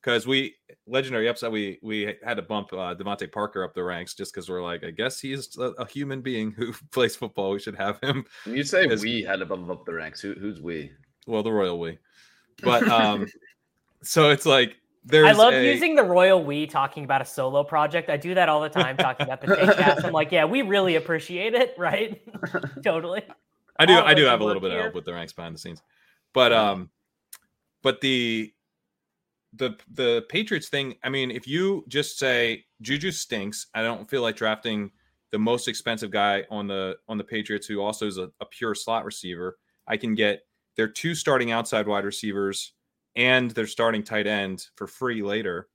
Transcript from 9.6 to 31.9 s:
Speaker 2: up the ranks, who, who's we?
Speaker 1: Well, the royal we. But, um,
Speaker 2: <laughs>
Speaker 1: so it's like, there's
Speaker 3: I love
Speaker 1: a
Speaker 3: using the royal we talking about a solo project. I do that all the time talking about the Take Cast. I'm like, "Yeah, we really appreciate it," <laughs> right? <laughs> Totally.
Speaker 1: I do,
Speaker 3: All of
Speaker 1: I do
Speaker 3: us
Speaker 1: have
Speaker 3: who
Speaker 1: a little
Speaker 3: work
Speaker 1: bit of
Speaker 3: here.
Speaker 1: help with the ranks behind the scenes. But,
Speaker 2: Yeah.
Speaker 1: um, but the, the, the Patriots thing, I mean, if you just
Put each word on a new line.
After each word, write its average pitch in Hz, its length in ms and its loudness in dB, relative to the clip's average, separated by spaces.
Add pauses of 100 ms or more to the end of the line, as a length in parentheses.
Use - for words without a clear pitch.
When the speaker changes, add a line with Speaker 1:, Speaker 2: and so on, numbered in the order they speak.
Speaker 2:
up 90 140 -10
the 87 80 -10
ranks, 80 300 -10
who, 101 100 -8
who's 95 280 -10
we? 78 300 -10 (360)
Speaker 1:
Well, 110 160 -2
the 113 100 -2
royal 92 260 0
we. 82 200 -8 (640)
But, 120 260 4
um, 107 380 4 (380)
Speaker 2:
<laughs> - 380 -20
Speaker 1:
so 151 280 4
it's 143 160 2
like, 131 300 4 (280)
there's 151 240 10
Speaker 3:
I - 40 12
love 226 200 10
Speaker 1:
a 262 180 4
Speaker 3:
using 330 240 2
the 269 80 8
royal 180 400 6
we 147 240 -4
talking 143 380 -2
about 135 160 0
a 123 60 -6
solo 135 360 0
project. 151 460 0
I 151 80 0
do 170 180 -6
that 180 140 6
all 151 140 2
the 151 80 -4
time 143 260 0
talking 139 280 0
about 131 180 -8
the 196 120 4
Take 190 220 6
Cast. 175 300 4
I'm 160 60 -2
like, 156 200 0
"Yeah, 160 140 4
we 254 160 0
really 190 340 2
appreciate 175 580 -4
it," 247 200 2
<laughs> - 40 -18
right? 190 440 -4 (300)
<laughs> 135 300 -8
Totally. 175 400 -2 (560)
Speaker 1:
I 156 80 8
do, 185 60 10
Speaker 3:
All 180 80 10
of - 60 2
Speaker 1:
I 151 80 8
do 151 100 6
Speaker 3:
us 127 60 6
Speaker 1:
have 117 100 4
Speaker 3:
who 107 60 2
Speaker 1:
a - 0 -
little 98 160 0
Speaker 3:
work 92 80 -2
Speaker 1:
bit - 20 -4
of 87 40 -2
Speaker 3:
here. 90 80 -2
Speaker 1:
help 87 100 -6
with 85 100 -8
the 85 80 -8
ranks 85 220 -10
behind 82 200 -12
the 78 60 -18
scenes. 82 220 -16 (500)
But, 123 200 6
Speaker 2:
Yeah. 107 180 4
Speaker 1:
um, 92 200 -6 (920)
but - 180 0
the, 117 520 0 (1000)
the, 120 220 -4 (140)
the 117 380 0
Patriots 190 400 -4
thing, 135 340 -4
I 131 60 -4
mean, 131 220 -4
if 120 180 -12
you 180 400 -2
just 143 300 -4